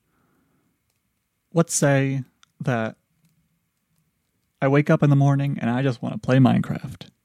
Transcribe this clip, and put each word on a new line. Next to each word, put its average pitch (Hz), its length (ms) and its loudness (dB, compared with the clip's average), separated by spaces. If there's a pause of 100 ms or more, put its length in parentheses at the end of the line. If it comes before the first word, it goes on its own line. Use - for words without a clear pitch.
(1500)
let's 165 200 0
say 135 520 0 (340)
that 117 380 -4 (1600)
I 139 60 0
wake 143 220 2
up 160 120 4
in 143 80 4
the 143 60 4
morning 139 460 0
and 117 80 -4
I 123 140 -4
just 131 180 -4
wanna 120 160 -10
play 127 200 0
Minecraft. - 680 0 (180)